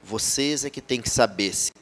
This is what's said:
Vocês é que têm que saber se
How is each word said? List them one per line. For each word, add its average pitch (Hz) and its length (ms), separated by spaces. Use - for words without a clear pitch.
Vocês 139 600
é 143 40
que - 120
têm 123 200
que - 80
saber 101 440
se - 180